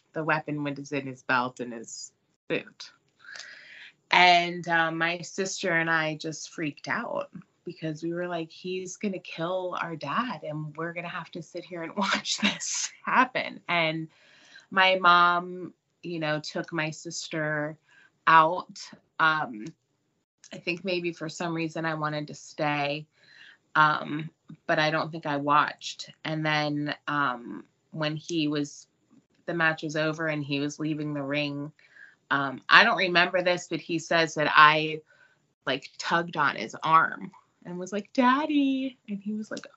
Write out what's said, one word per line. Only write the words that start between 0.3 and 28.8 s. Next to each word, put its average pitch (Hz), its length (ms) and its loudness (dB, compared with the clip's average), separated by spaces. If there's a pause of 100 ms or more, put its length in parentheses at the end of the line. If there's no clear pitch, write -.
was 139 300 -6
in 135 140 -4
his 131 160 -12
belt 127 360 0
and 120 140 -8
his - 400 -14 (340)
boot. - 440 -8 (1200)
And, 175 560 6
uh, 165 240 2
my 165 280 -2
sister 190 520 -4
and 165 180 2
I 156 260 0
just 156 340 -10
freaked 147 380 -8
out - 420 -6 (340)
because 160 400 -8
we 165 80 -4
were 175 160 -4
like, 165 240 -6
"He's 185 460 -8
gonna 190 220 -6
kill 180 640 -6
our 170 140 -6
dad, 160 480 -4
and 151 320 -8
we're 165 180 -6
gonna 170 140 -8
have 170 240 -10
to 175 120 -10
sit 175 200 -12
here 170 200 -10
and 165 120 -10
<laughs> - 0 -
watch 202 440 -2
this - 520 -2 (140)
happen." 208 640 0
And 160 400 0 (600)
my 185 300 4
mom, 175 760 4 (300)
you 170 160 -6
know, 156 200 0
took 170 340 -8
my 156 160 -2
sister 156 880 -6 (500)
out. 165 520 4 (400)
Um, 143 460 0 (840)
I - 60 -14
think 175 260 -6
maybe 175 300 -2
for 156 160 -8
some 170 240 -6
reason 165 320 -4
I 160 80 -2
wanted 151 340 -4
to 147 60 -14
stay, 147 720 -4 (720)
um, 151 540 2 (360)
but 160 140 2
I 156 120 4
don't 151 200 -2
think 160 140 -8
I 143 120 0
watched. - 720 0 (160)
And 156 200 -2
then, 147 500 0 (120)
um, 131 560 -2 (280)
when 156 260 -4
he 156 320 -2
was, 147 380 -4 (580)